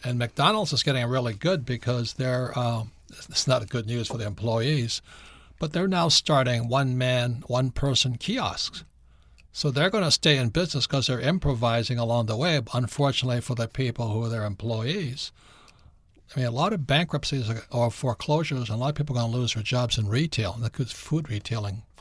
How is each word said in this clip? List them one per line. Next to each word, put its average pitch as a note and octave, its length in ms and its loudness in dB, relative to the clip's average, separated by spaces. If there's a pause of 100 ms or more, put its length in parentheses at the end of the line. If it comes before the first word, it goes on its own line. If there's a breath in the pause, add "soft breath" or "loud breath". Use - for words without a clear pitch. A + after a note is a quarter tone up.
and B2 140 -2
McDonald's D#3+ 540 0
is - 100 0
getting C3+ 240 0
really B2 280 0
good D#3 320 0
because A#2+ 480 -2
they're, B2+ 420 -2
uh, A#2 280 0 (440)
it's - 180 -2
not A#2+ 220 2
good A#2 180 -4
news A#2 220 -2
for - 80 -6
the A2+ 100 -4
employees, A#2 760 0 (560 loud breath)
but D#3 140 -4
they're F3+ 160 0
now F3 200 4
starting B2 600 4
one-man, B2+ 800 0
one-person B2+ 680 0
kiosks. - 680 -4 (680 soft breath)
So - 180 -2
they're D3 200 2
gonna F#3+ 200 2
stay D3 280 4
in B2 100 2
business D3 380 0
'cause C#3 220 2
they're B2 120 0
improvising A#2+ 800 2
along A#2 280 2
the A2 100 0
way. D3+ 240 2 (120)
Unfortunately B2 720 0
for B2 120 -4
the A2+ 140 -2
people A#2+ 420 -2
who A2 140 0
are A2+ 60 -2
their A2+ 160 -2
employees, A#2 840 -4 (1040 soft breath)
I - 60 -4
mean, B2+ 80 2
a A#2 40 -4
lot D#3+ 200 2
of D#3+ 140 -2
bankruptcies C#3 640 0 (200)
or A#2+ 200 2
foreclosures, C3 800 -2
and A2 60 -2
a A#2 40 -2
lot C3 100 0
of D3 40 -2
people C#3 240 -2
are - 40 2
gonna A#2 140 0
lose B2 160 0
their A2 100 -4
jobs B2 360 0
in G#2 100 0
retail, A#2 460 0
and A#2 80 -8
that A2+ 60 0
includes - 240 -4
food D3+ 360 -4
retailing G#2+ 540 -6 (180)